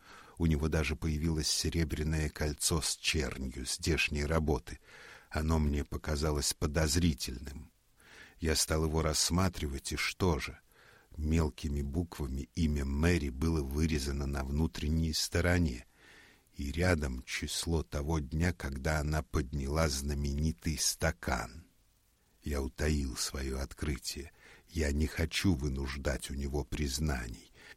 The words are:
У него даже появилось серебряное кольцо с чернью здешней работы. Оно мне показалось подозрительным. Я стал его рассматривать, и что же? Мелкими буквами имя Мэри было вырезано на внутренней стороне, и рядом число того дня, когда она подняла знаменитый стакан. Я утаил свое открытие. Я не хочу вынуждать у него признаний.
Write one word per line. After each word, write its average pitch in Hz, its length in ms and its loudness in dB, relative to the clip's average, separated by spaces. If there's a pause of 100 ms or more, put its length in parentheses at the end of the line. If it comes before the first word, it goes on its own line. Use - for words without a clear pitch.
(380)
У 85 80 4
него 78 220 4
даже 80 280 0
появилось 78 520 0
серебряное 78 840 0
кольцо 76 500 0
с - 160 -2
чернью 65 720 -2
здешней 73 580 0
работы. 76 560 0 (500)
Оно 80 280 2
мне 73 260 2
показалось 76 680 0
подозрительным. 76 1160 0 (680)
Я 78 160 2
стал 80 280 2
его 78 180 2
рассматривать, 78 880 0
и 73 40 -2
что 82 420 2
же? - 200 -8 (580)
Мелкими 76 640 0
буквами 71 760 -4
имя 73 280 2
Мэри 73 440 2
было 76 340 0
вырезано 71 640 0
на 69 160 -2
внутренней 78 680 0
стороне, 85 760 2 (680)
и 69 180 -4
рядом 73 520 2
число - 580 -2
того 76 360 -2
дня, 80 340 2
когда 69 480 -2
она 76 220 0
подняла 73 640 0
знаменитый 71 920 -2
стакан. - 880 -2 (760)
Я 71 200 -2
утаил 71 540 0
свое 67 440 -4
открытие. - 720 -6 (360)
Я 76 240 0
не 76 140 2
хочу 85 480 2
вынуждать 67 760 -2
у 69 40 -6
него 69 300 -2
признаний. 69 880 -2 (240)